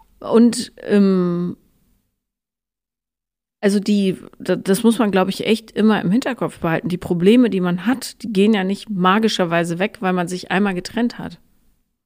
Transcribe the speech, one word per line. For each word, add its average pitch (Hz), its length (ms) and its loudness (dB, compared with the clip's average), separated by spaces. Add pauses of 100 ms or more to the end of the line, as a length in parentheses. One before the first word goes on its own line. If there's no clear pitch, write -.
(200)
Und, 233 520 2 (100)
ähm, 180 760 0 (2000)
also 208 200 2
die, 202 360 0 (220)
da-, - 180 -2
das 190 260 0
muss 220 160 4
man, 208 120 2
glaub 185 180 2
ich, - 180 -6
echt - 240 -2
immer 214 300 2
im 170 100 -2
Hinterkopf 233 480 -2
behalten. 165 300 -2
Die 175 100 -4
Probleme, 208 500 4
die 190 120 -2
man 180 260 -2
hat, - 360 -4
die 233 100 -10
gehen 208 220 4
ja 185 100 0
nicht 196 260 -6
magischerweise 180 880 0
weg, 208 220 -4
weil 185 120 -2
man 175 160 -2
sich 180 220 -10
einmal 190 240 0
getrennt 233 440 -4
hat. 170 200 -12 (680)